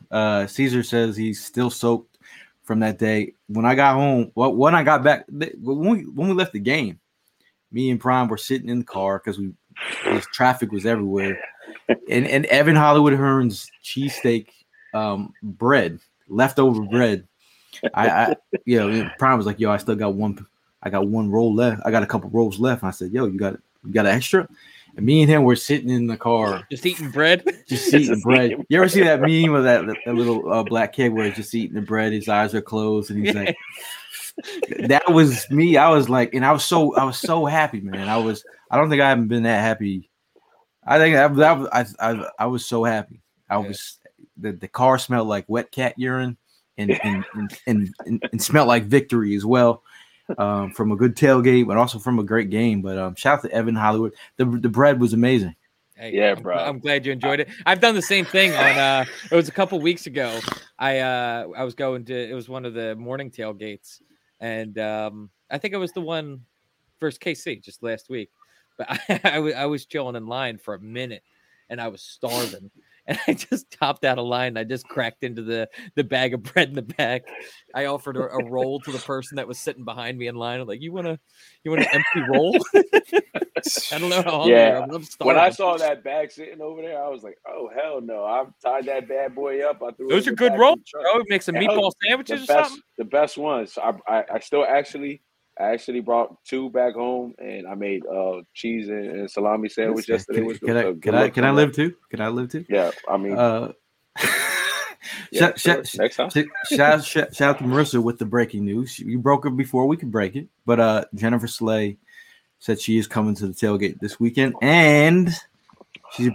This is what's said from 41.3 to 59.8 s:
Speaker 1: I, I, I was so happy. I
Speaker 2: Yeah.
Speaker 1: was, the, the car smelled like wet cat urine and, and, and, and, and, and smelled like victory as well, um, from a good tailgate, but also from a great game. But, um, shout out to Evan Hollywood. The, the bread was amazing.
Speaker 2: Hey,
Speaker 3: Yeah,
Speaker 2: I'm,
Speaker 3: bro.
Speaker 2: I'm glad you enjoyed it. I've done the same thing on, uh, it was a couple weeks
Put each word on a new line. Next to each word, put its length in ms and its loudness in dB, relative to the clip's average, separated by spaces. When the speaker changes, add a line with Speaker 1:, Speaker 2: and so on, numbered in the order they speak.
Speaker 1:
I, 400 -2
I, 140 -6
I 60 0
was 200 -4
so 180 -2
happy. 380 -4
I 100 0
Speaker 2:
Yeah. 80 -6
Speaker 1:
was, 320 -12
the, 140 -8
the 160 -12
car 300 2
smelled 300 -2
like 200 -4
wet 240 -4
cat 260 -4
urine 400 -4
and, 140 0
and, 300 -2
and, 340 -8
and, 280 0
and, 260 -4
and 100 -6
smelled 260 4
like 180 4
victory 500 2
as 100 -4
well, 380 4
um, 340 -2
from 200 -2
a 40 -2
good 200 2
tailgate, 520 6
but 100 0
also 220 2
from 180 -2
a 60 0
great 260 0
game. 320 0
But, 160 -6
um, 180 -6
shout 240 2
out 40 -18
to 80 -8
Evan 240 0
Hollywood. 380 0
The, 80 2
the 240 0
bread 300 4
was 140 2
amazing. 420 2
Speaker 2:
Hey, 180 -14
Speaker 3:
Yeah, 220 2
Speaker 2:
I'm, 60 -10
Speaker 3:
bro. 160 -4
Speaker 2:
I'm 220 -4
glad 260 -2
you 60 -4
enjoyed 300 -2
it. 80 -6
I've 120 4
done 140 4
the 80 0
same 240 0
thing 280 2
on, 240 2
uh, 280 2
it 60 2
was 120 4
a 40 -14
couple 280 -2
weeks 280 -2